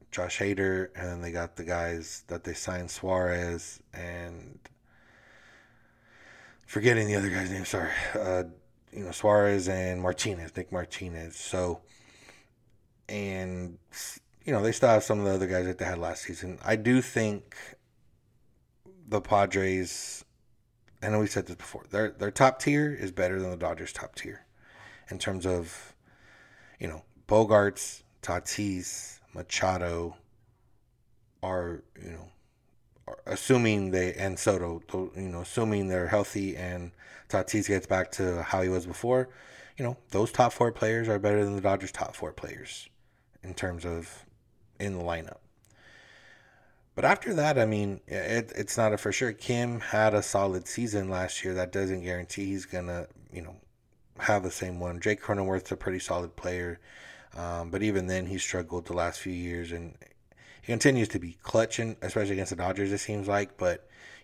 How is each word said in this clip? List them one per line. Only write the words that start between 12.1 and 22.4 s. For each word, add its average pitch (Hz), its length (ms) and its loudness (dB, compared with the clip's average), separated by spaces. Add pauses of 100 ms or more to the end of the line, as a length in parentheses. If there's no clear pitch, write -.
and, 92 680 -6 (680)
you 156 80 0
know, 107 100 4
they 110 100 4
still 123 180 6
have 107 120 10
some 107 160 0
of 104 60 0
the 98 80 4
other 95 140 2
guys 92 200 0
that 90 120 -4
they 92 60 -4
had 90 140 -2
last 85 240 -6
season. 90 420 -10
I 110 120 2
do 123 240 6
think 107 560 -2 (1500)
the 104 120 0
Padres, 95 1040 0 (800)
I 101 60 -2
know 107 120 2
we 107 60 4
said 98 200 -2
this 87 100 -12
before, - 340 -14
their, 104 200 0
their 101 200 -4
top 131 280 6